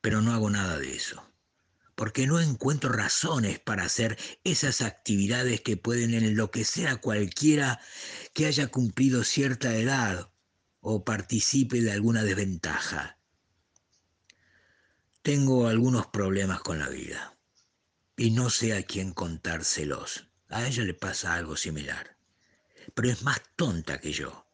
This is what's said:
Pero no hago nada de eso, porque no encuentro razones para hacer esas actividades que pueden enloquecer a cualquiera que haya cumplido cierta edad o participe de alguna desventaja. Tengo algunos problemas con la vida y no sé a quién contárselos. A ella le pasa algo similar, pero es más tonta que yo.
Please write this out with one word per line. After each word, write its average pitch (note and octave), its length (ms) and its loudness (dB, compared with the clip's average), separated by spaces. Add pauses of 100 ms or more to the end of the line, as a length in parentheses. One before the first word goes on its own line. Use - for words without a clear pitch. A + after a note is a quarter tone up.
Pero G#2+ 180 0
no A#2 140 2
hago G#2+ 160 2
nada F#2+ 280 -2
de C2 160 -6
eso, - 320 -10 (680)
porque A2+ 320 -2
no D#3+ 120 2
encuentro C#3+ 520 2
razones A2+ 720 0
para F#2+ 240 -2
hacer A2 340 0 (260)
esas D3 380 0
actividades A2+ 800 0
que G#2+ 140 0
pueden A#2 360 0
enloquecer A2+ 760 0
a B2+ 80 0
cualquiera B2 840 2 (540)
que D#3 120 2
haya C#3+ 200 2
cumplido B2+ 580 2
cierta B2+ 520 0
edad A2+ 540 0 (500)
o G#2+ 240 -2
participe A#2+ 760 0
de A2 120 2
alguna A2 320 2
desventaja. F#2 920 -2 (2000)
Tengo C3+ 460 4
algunos A#2 400 4
problemas F#2+ 520 0
con D#2+ 200 -4
la C#2 80 -4
vida - 500 -10 (800)
y A#2 160 4
no A#2+ 180 2
sé A2 240 0
a F#2 80 -2
quién F#2+ 300 -4
contárselos. E2 1160 -6 (200)
A A#2+ 180 -4
ella B2 160 -2
le F#2 120 -2
pasa F2+ 400 -4
algo D#2 220 -4
similar, D2 640 -8 (760)
pero A#2 140 2
es A#2 140 0
más C#3 180 0 (160)
tonta E2+ 440 -2
que D2+ 120 -6
yo. - 420 -8